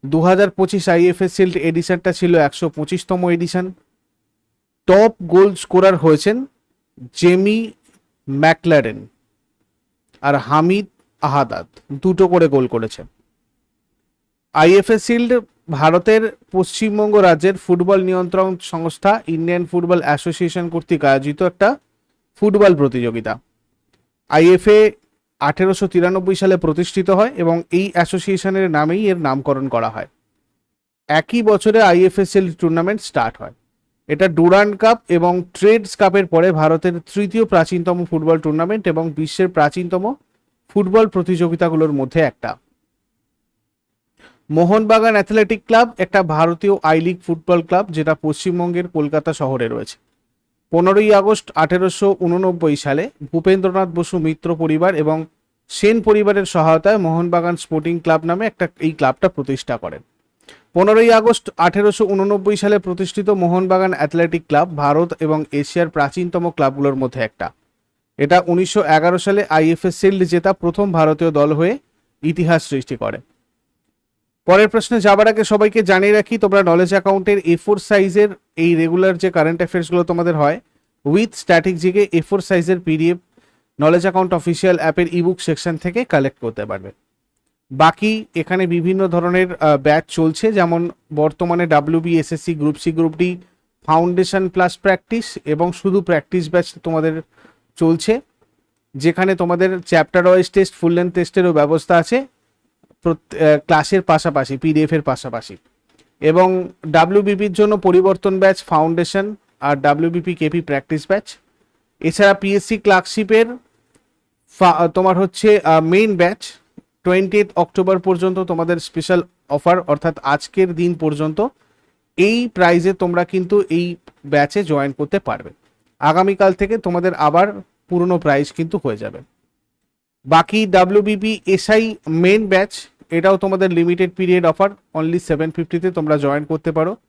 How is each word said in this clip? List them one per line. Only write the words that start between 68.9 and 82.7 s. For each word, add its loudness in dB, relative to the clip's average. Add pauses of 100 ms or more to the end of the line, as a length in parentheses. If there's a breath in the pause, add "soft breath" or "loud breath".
সালে -2
আইএফএ 0
শিল্ড 0
জেতা 0
প্রথম -4
ভারতীয় 2
দল 2
হয়ে 0 (460)
ইতিহাস -2
সৃষ্টি -6
করে। -6 (1300)
পরের 6
প্রশ্নে -2
যাবার 4
আগে 2
সবাইকে 2
জানিয়ে 2
রাখি, 0
তোমরা 2
নলেজ 2
অ্যাকাউন্টের 0
এ 0
ফোর -2
সাইজের 2 (260)
এই 2
রেগুলার 0
যে -2
কারেন্ট 0
অ্যাফেয়ার্সগুলো -2
তোমাদের -2
হয়, 0 (480)
with 2
স্ট্যাটিক 0
জিকে 0
এ 0
ফোর -4
সাইজের -2